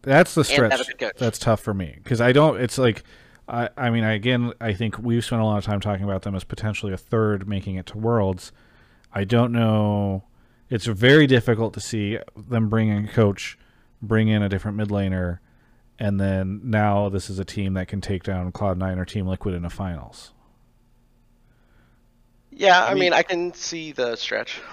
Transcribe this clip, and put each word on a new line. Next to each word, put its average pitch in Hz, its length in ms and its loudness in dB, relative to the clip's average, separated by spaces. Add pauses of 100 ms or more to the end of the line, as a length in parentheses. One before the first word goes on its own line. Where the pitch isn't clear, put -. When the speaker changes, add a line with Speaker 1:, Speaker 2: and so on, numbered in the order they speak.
Speaker 1:
That's 147 320 4
the 156 80 2
Speaker 2:
And 131 300 4
have 127 80 2
a 127 40 -2
Speaker 1:
stretch - 140 -10
Speaker 2:
good - 20 -20
coach. 110 180 -6
Speaker 1:
that's 117 220 -2
tough 113 200 2
for 110 140 -6
me, 92 320 -8
'cause 117 160 0
I 123 100 6
don't, 139 300 6
it's 120 160 -4
like, 123 260 2 (440)
I, 120 300 -4
I 123 120 -2
mean, 117 140 0
I, 110 100 0
again, 120 460 0
I 110 140 -2
think 107 260 -4
we've 117 240 0
spent 117 180 -2
a 110 40 2
lot 104 120 0
of 98 60 -4
time 104 160 -2
talking 98 240 -4
about 98 200 -4
them 98 120 -6
as 92 80 -6
potentially 107 480 -6
a 92 60 -6
third 107 500 -2
making 98 280 -4
it 92 120 -8
to - 100 -14
Worlds. 107 540 0 (640)
I 101 100 -2
don't 117 280 2
know. 104 720 2 (460)
It's 117 160 -4
very 127 420 6
difficult 113 480 2
to - 40 -10
see 104 400 -4 (160)
them 113 320 -2
bring 110 220 2
in 104 160 0
a - 20 -10
coach, 104 500 0 (440)
bring 110 260 2
in 107 160 2
a 98 60 0
different 98 260 -4
mid 104 140 -4
laner, 92 500 -2 (580)
and 101 220 -2
then 95 460 -2
now 104 420 2
this 95 220 -4
is 95 100 -6
a 92 60 -4
team 95 300 -4
that 92 120 -4
can 98 140 -6
take 95 220 -6
down 92 280 -4
Cloud 95 260 -2
Nine 92 220 -4
or 90 60 -4
Team 95 220 -6
Liquid 92 280 -4
in 85 80 -6
a 87 60 -6
finals. - 640 -12 (2250)
Speaker 2:
Yeah, 190 320 6
Speaker 3:
I - 80 0
Speaker 2:
I - 40 0
Speaker 3:
mean, 190 40 2
Speaker 2:
mean, 180 140 4
I 170 100 4
can 175 300 -4
see 160 400 -10
the 120 240 -4
stretch. - 420 -8 (140)